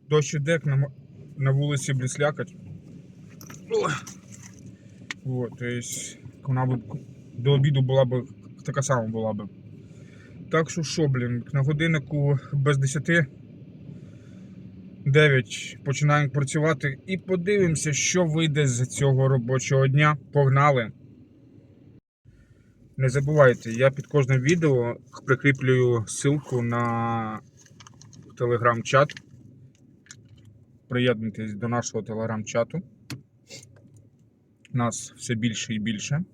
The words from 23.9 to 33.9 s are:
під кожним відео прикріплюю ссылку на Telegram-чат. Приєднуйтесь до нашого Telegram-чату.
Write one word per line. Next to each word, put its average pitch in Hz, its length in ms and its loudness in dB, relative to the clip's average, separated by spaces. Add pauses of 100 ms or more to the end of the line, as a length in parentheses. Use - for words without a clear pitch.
під 139 160 -10
кожним 131 340 2
відео 135 560 2 (280)
прикріплюю 127 840 2
ссылку 139 540 -2
на 117 800 -2 (1000)
Telegram-чат. 120 760 2 (1700)
Приєднуйтесь 110 680 -2
до 104 140 -6
нашого 117 360 -4
Telegram-чату. 110 800 -4 (1900)